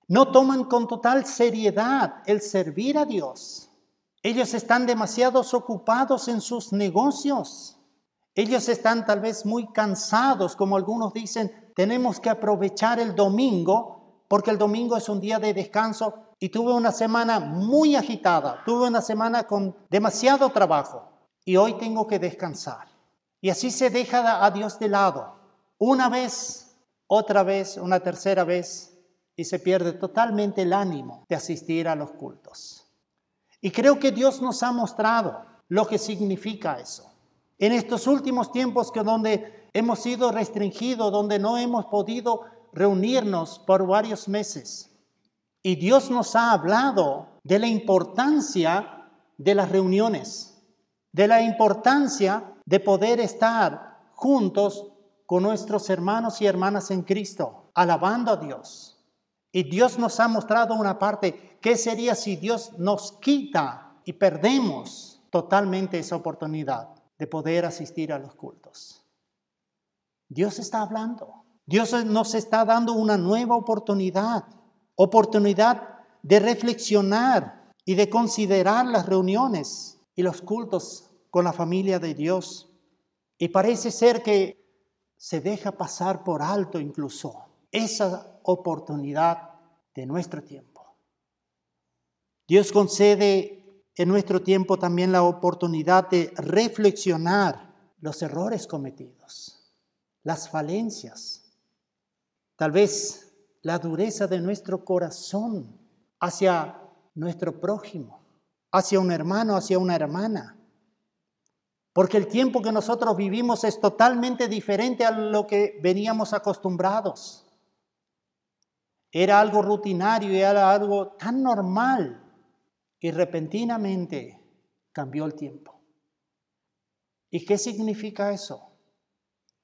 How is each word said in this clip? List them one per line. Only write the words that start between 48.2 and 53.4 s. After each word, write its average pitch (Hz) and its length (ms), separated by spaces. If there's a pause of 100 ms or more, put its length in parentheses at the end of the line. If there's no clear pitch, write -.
de 175 160
las 196 160
reuniones, 190 920 (500)
de 196 140
la 226 140
importancia 220 1160 (120)
de 180 120
poder 208 420
estar - 920